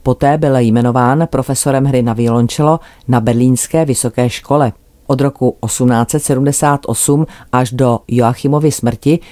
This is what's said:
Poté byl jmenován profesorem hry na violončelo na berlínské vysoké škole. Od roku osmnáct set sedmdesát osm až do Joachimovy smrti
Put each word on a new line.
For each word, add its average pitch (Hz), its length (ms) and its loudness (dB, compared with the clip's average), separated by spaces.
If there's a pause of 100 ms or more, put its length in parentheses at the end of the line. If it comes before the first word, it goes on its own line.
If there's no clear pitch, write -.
Poté 143 340 0
byl 147 200 0
jmenován 123 720 2
profesorem 135 560 -2
hry 131 160 0
na 117 120 0
violončelo 120 680 0 (280)
na 123 120 2
berlínské 123 640 0
vysoké 123 440 -2
škole. 139 440 -2 (360)
Od 139 120 0
roku 135 380 -2
osmnáct 117 520 0
set 151 120 -2
sedmdesát 143 600 0
osm 143 400 0 (260)
až 127 200 0
do 127 360 0
Joachimovy 135 640 0
smrti 139 480 -2 (120)